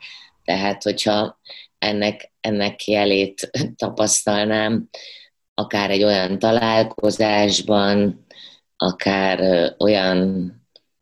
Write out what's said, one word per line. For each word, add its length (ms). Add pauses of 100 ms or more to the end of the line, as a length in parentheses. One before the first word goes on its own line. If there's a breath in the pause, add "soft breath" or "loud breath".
(460 loud breath)
Tehát, 380
hogyha 560 (400 loud breath)
ennek, 600
ennek 460
jelét 600 (100)
<laughs> 160
tapasztalnám, 1120 (640 loud breath)
akár 360
egy 140
olyan 360
találkozásban, 1900 (520 loud breath)
akár, 600
ö, 280 (100)
olyan 720 (500)